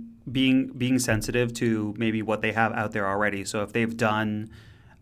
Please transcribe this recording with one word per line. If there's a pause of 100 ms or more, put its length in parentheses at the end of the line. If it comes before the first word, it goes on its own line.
(300)
being,
being
sensitive
to
maybe
what
they
have
out
there
already.
So
if
they've
done, (520)